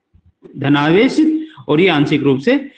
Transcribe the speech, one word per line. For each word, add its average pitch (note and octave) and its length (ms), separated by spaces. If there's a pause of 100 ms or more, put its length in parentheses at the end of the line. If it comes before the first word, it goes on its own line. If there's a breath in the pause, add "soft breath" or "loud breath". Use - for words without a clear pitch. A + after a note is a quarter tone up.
(580)
धनावेशित E3 920 (200 loud breath)
और D3+ 140
ये F#3+ 80
आंशिक D3 320
रूप C3+ 180
से A#3+ 160 (220 loud breath)